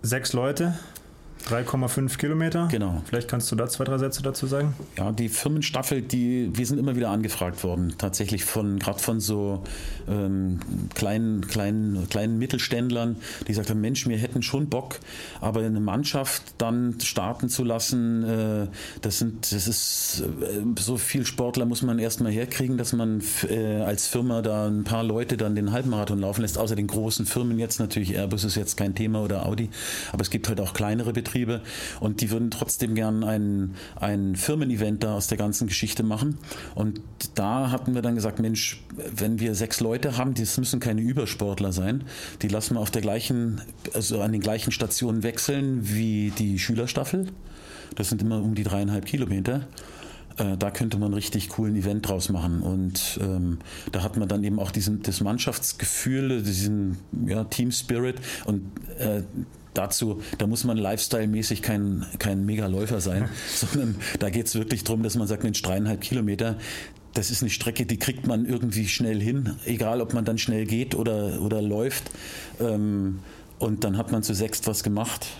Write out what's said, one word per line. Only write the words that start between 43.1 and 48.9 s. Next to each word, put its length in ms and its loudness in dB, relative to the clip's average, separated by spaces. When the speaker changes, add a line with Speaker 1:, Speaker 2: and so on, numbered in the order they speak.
Speaker 2:
also 260 0
an 100 2
den 100 2
gleichen 300 0
Stationen 540 0
wechseln 580 0
wie 560 2
die 220 2
Schülerstaffel." 680 0
Das 140 0
sind 120 0
immer 180 2
um 140 2
die 80 0
dreieinhalb 420 0